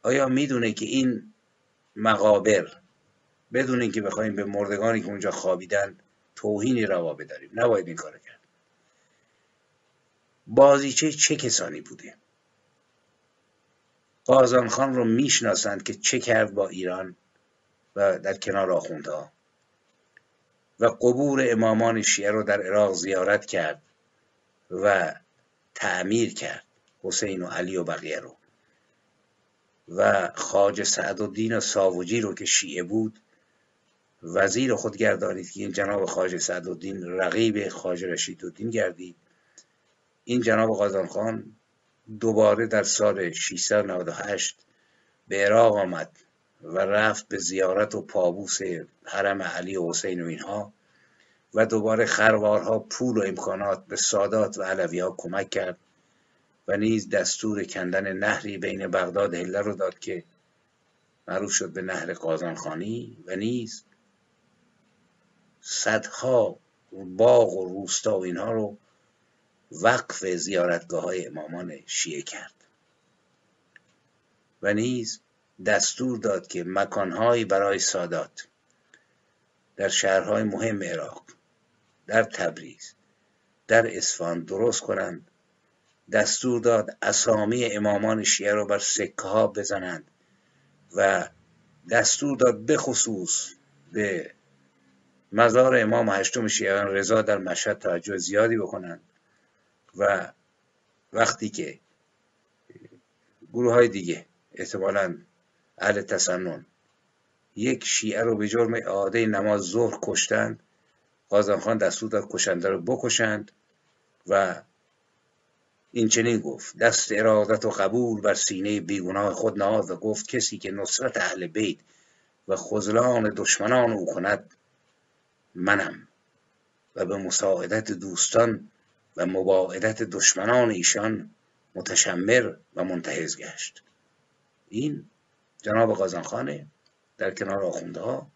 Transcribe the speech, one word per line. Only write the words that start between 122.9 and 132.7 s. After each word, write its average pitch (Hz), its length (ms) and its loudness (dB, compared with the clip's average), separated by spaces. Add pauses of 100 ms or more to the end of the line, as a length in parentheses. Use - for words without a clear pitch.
دشمنان 113 560 2
او 98 140 -2
کند 95 500 -4 (1000)
منم 90 520 -2 (880)
و 92 100 -2
به 98 120 -4
مساعدت 95 720 -2
دوستان 101 760 0 (480)
و 87 80 -2
مباعدت 95 800 0
دشمنان 110 640 2
ایشان 101 600 -2 (460)
متشمر 101 800 0 (200)